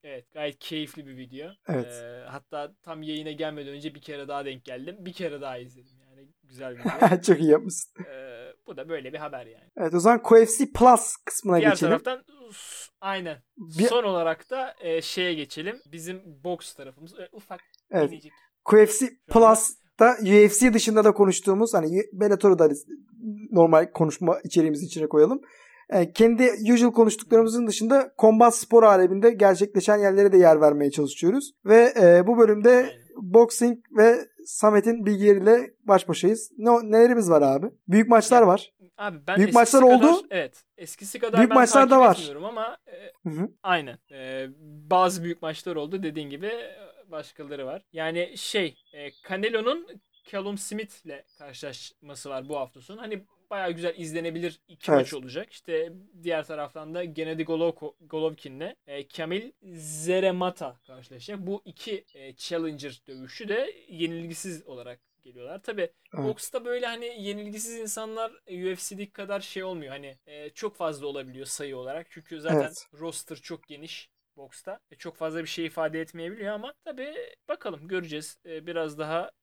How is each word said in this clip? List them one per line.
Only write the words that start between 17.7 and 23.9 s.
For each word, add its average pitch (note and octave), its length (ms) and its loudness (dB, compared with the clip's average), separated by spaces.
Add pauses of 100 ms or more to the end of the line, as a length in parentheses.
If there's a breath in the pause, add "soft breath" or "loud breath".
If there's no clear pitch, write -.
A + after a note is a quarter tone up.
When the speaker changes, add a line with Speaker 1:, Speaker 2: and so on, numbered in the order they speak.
Speaker 2:
Evet. D#3 180 -2
Speaker 1:
minicik. D#3 220 -18 (340)
Speaker 2:
Q G#3+ 200 6
F G#3+ 60 -6
C - 60 -4
Speaker 1:
Şu C4 80 -2
anda A3 500 4
Speaker 2:
Plus'ta - 680 0
U G#3 40 -4
F G#3 240 8
C A#3 240 2
dışında G#3+ 300 2
da G#3 100 6
konuştuğumuz, G3 600 0
hani E3+ 280 -2 (120)
Bellator'u G3+ 460 2
da D#3 100 6 (840)
normal E3 400 4